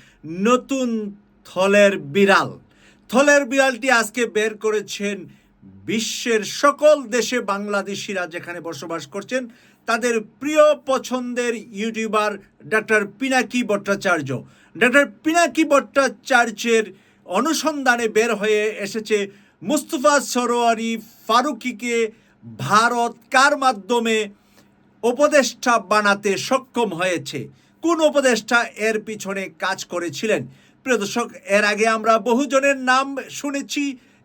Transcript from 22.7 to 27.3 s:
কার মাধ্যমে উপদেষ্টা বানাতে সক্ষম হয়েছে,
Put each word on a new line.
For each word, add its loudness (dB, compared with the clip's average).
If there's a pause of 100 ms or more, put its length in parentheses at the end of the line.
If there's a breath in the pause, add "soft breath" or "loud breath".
কার 4
মাধ্যমে 0 (720 soft breath)
উপদেষ্টা 2
বানাতে 0
সক্ষম -4
হয়েছে, -4 (340 soft breath)